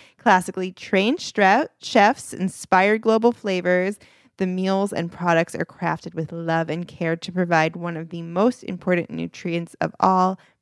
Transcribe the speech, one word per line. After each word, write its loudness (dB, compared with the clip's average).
Classically 2
trained 0
stre-, 2
chefs, 2
inspired 0
global 2
flavors. -2
The -2
meals 0
and -6
products 0
are -4
crafted -6
with -8
love -2
and -6
care -4
to -12
provide 0
one -8
of -10
the -10
most -2
important -2
nutrients -6
of -2
all, 2